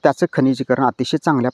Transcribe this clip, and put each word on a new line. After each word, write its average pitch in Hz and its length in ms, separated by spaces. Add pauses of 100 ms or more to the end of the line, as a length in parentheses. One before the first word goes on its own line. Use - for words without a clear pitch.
त्याचं 151 300
खनिजीकरण 131 520
अतिशय 127 400
चांगल्या 123 300